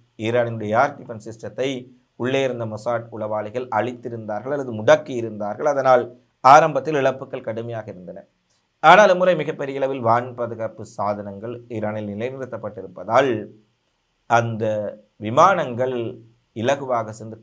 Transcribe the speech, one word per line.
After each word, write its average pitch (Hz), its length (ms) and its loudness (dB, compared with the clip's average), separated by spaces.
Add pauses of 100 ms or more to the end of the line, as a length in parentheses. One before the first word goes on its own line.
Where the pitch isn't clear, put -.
(260)
ஈரானினுடைய 113 560 0
ஏர் 147 180 0
டிஃபென்ஸ் 113 300 -14
சிஸ்டத்தை 120 400 -8 (540)
உள்ளே 135 200 0
இருந்த 120 280 -4
மொசாட் 113 440 -4
உளவாளிகள் 107 500 -6 (120)
அழித்திருந்தார்கள் 117 800 -6
அல்லது 131 220 -6
முடக்கி 143 440 4
இருந்தார்கள். 110 500 -4
அதனால் 131 320 4 (400)
ஆரம்பத்தில் 151 560 8
இழப்புகள் 131 480 -2
கடுமையாக 113 460 -8
இருந்தன. 90 260 -16 (640)
ஆனால் 185 300 10
இம்முறை 180 260 4
மிகப்பெரிய 143 400 -6
அளவில் 135 280 -2
வான் 120 300 2
பாதுகாப்பு 113 460 -8 (140)
சாதனங்கள் 101 580 -6 (200)
ஈரானில் 107 360 -6
நிலைநிறுத்தப்பட்டிருப்பதால் 110 1200 -4 (1000)
அந்த 117 340 0 (600)
விமானங்கள் 131 720 2 (640)
இலகுவாக 123 580 -4
சென்று 110 240 -16